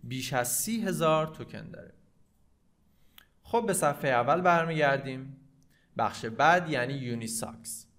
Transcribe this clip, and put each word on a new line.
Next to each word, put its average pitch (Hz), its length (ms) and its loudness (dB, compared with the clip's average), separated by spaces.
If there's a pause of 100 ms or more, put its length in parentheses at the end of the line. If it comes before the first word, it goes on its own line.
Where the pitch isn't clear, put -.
بیش 127 300 -6
از 123 140 2
سی 220 340 -2
هزار 156 460 2
توکن - 440 -14
داره. - 220 -18 (1500)
خب 233 260 0
به 190 60 0
صفحهٔ 147 380 0
اول 131 300 4
برمیگردیم. 139 960 2 (600)
بخش 110 280 -2
بعد 160 440 4
یعنی 131 240 -2
یونی 120 340 -6
ساکس. - 600 -10 (120)